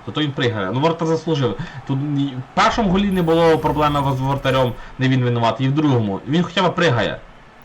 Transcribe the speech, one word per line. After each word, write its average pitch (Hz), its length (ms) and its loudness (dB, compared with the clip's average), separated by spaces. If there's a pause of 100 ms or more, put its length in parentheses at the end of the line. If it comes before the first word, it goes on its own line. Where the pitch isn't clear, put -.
Зато - 140 -6
він 147 120 -2
пригає. 110 400 -2
Ну, 127 80 -2
воротар 165 280 0
заслужив. 160 500 0 (280)
Тут 135 120 -2 (200)
і 139 60 2
в 127 180 -6 (120)
першому 214 360 2
голі 196 200 2
не 185 120 0
було 165 360 4
проблеми 147 420 0 (160)
з 127 40 -2
воротарем, 131 520 0 (260)
не 131 100 0
він 131 160 2
винуватий, 117 420 0
і 135 40 2
в - 20 0
другому. 120 560 2
Він 165 140 2
хоча 180 260 0
б - 60 -4
пригає. 120 460 0 (440)